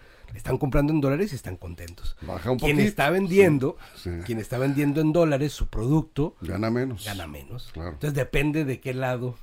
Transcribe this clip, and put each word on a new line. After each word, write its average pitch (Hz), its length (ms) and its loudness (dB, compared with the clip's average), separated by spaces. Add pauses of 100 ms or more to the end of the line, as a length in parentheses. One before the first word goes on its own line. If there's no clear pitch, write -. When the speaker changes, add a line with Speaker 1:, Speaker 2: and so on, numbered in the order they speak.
(340)
Speaker 1:
están 131 240 -2
comprando 147 360 2
en 156 80 2
dólares 147 320 0
y - 20 -6
están 92 220 -10
contentos. 85 640 -8
Speaker 2:
Baja 92 280 -6
un 127 80 2
Speaker 1:
Quien 147 200 2
Speaker 2:
poquito. 214 100 6
Speaker 1:
está 139 240 2
vendiendo, 175 640 6 (180)
Speaker 2:
Sí, - 140 -10
sí. 85 160 -6
Speaker 1:
quien 113 140 -4
está 120 180 -6
vendiendo 143 440 2
en 156 100 2
dólares 151 400 2
su - 160 -4
producto, 143 720 0
Speaker 2:
Gana 98 300 -2
menos. 120 340 -4
Speaker 1:
gana 95 220 -8
menos. 73 460 -12
Speaker 2:
Claro. 85 180 -10
Speaker 1:
Entonces 143 240 -4
depende 147 500 0
de 131 140 -4
qué 131 160 -6
lado 127 480 -4